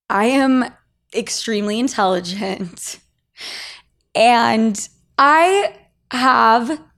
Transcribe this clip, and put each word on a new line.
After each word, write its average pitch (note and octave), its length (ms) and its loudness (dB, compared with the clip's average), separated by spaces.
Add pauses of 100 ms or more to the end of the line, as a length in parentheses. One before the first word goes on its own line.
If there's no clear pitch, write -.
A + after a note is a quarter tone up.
I G3+ 160 0
am C4 400 2 (500)
extremely G#3 640 -4
intelligent. F#3+ 1200 -4 (1120)
And A3+ 760 2 (280)
I E4+ 600 2 (340)
have B3 720 2 (160)